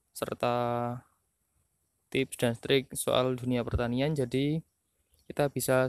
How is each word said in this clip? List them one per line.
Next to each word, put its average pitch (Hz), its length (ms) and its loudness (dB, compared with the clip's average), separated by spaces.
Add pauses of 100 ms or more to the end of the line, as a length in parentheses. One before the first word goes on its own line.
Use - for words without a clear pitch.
(160)
serta 120 400 -2 (1500)
tips - 320 -2
dan 120 160 2
trik 135 400 2
soal 127 400 2
dunia 123 240 -2
pertanian. 123 560 -2
Jadi, 139 480 0 (640)
kita 143 240 -2
bisa 131 360 2